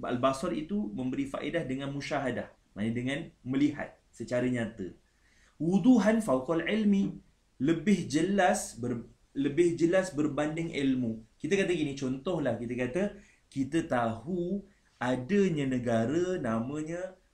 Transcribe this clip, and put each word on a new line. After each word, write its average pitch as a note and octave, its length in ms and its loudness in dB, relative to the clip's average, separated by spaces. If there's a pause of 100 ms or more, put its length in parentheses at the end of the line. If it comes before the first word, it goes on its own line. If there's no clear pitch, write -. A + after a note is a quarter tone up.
al-basar C3+ 560 0
itu G#3 400 -4
memberi C3+ 320 -4
faedah D#3 320 -4
dengan C#3 320 -4
musyahadah. C3+ 560 -4 (240)
Maknanya A2 240 -2
dengan C3 220 -4 (260)
melihat C3+ 640 0
secara B2 400 -2
nyata. G#2+ 480 -4 (640)
Wuduhan G#3 640 6
fawqal D#3 400 0
ilmi. G3+ 560 2 (400)
Lebih D#3+ 480 2
jelas, F3+ 640 2
ber-, A#2 320 -6 (320)
lebih C#3+ 400 2
jelas F#3 320 2
berbanding D3+ 640 -2
ilmu. B2+ 480 0 (160)
Kita - 160 -2
kata G3 160 2
gini, D3+ 240 0
contohlah C3+ 640 -2
kita A#2 160 -8
kata, B2 300 -2 (420)
kita C#3+ 400 -2
tahu F3 800 -2 (320)
adanya C#3 720 2
negara B2+ 720 0
namanya, D3+ 720 -4 (200)